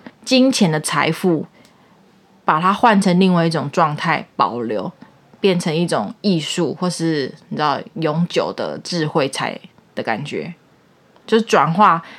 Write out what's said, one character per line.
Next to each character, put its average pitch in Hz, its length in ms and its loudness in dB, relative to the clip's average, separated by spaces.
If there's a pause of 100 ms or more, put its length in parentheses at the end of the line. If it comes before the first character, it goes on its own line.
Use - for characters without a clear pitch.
(260)
金 262 260 4
钱 175 200 2
的 156 80 0
财 156 320 -2
富， 160 340 0 (1000)
把 156 160 2
它 180 140 2
换 214 260 4
成 180 200 2
另 190 120 4
外 170 140 2
一 170 40 2
种 143 200 -4
状 156 260 0
态 147 300 -2 (100)
保 117 260 -2
留， 110 300 -6 (480)
变 185 200 2
成 160 160 -2
一 175 100 2
种 120 260 -4 (100)
艺 185 180 2
术， 151 340 -2
或 180 160 -4
是 160 420 -4 (180)
你 - 60 -8
知 151 60 -4
道 143 180 0 (220)
永 170 260 0
久 - 300 -2
的 76 260 -6
智 165 220 -4
慧 151 240 -2
财 - 300 -8 (340)
的 - 80 -8
感 117 240 -6
觉， 127 260 -8 (760)
就 220 100 2
是 226 80 2
转 160 260 4
化， 175 300 4 (180)